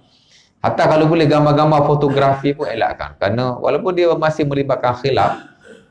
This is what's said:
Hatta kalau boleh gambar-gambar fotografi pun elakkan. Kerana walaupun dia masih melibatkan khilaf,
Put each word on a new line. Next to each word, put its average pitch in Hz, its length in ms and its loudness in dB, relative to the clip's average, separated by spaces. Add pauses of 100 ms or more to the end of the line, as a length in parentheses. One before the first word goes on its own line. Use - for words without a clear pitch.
(640)
Hatta 160 240 0
kalau 156 240 2
boleh 165 160 2
gambar-gambar 151 600 2
fotografi 143 680 0
pun 143 160 -6
elakkan. 73 480 -6
Kerana 123 400 -2
walaupun 147 400 -2
dia 170 160 2
masih 156 320 -2
melibatkan 135 520 -2
khilaf, 120 440 -2 (480)